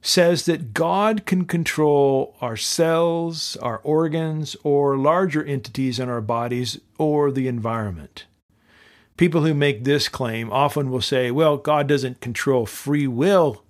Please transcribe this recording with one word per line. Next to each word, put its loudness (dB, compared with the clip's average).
says 2
that -2
God 0
can 0
control 2
our -6
cells, -2
our -6
organs, -2
or 2
larger 2
entities -4
in -4
our -4
bodies -4
or 2
the -2
environment. -6
People 4
who 2
make 0
this 0
claim -6
often 0
will -2
say, 0
"Well, 4
God 0
doesn't 0
control 0
free -2
will 2